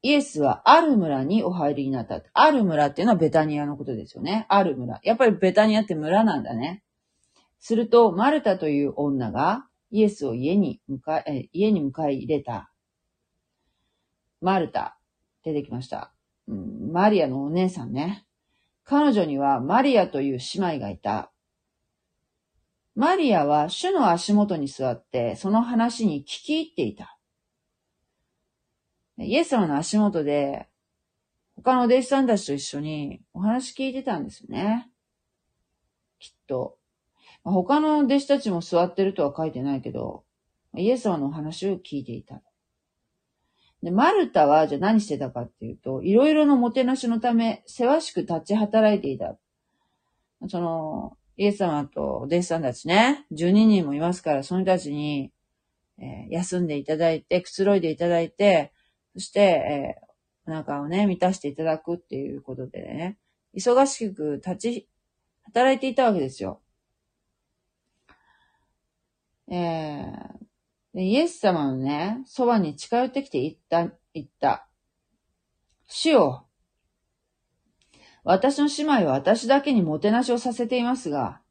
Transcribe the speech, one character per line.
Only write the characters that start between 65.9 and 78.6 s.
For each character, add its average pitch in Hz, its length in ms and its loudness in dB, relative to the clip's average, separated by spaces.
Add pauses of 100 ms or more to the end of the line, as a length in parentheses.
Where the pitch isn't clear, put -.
た 262 100 2
わ 226 80 4
け 185 80 -2
で 135 100 -4
す - 120 -14
よ。 - 200 -10 (3000)
え - 40 -6
ー、 160 840 -6 (540)
で、 185 100 -4
イ 196 120 2
エ 330 120 2
ス - 120 -18
様 170 260 0
の 135 100 -4
ね、 151 500 -6
そ 254 200 -2
ば 240 120 4
に 151 180 -2
近 - 220 -4
寄 254 80 0
っ 254 40 -8
て 277 140 -6
き - 60 -20
て 143 100 -4
言 151 120 -4
っ - 20 -20 (140)
た、 165 240 0 (220)
言 151 100 -12
っ - 20 -20 (140)
た。 - 280 -2 (1160)
「主 - 240 -2
よ、 165 360 2 (1800)
私 254 360 2
の 294 80 4